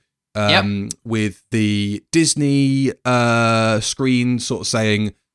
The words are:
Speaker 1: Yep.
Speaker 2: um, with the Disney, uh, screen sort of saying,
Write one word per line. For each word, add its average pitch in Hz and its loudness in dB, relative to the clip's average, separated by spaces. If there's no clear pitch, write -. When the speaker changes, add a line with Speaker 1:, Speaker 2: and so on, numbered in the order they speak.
Speaker 1:
Yep. 104 0
Speaker 2:
um, 101 -4
with 110 -4
the 104 0
Disney, 139 2
uh, 117 2
screen 123 0
sort 113 -6
of - -6
saying, 107 0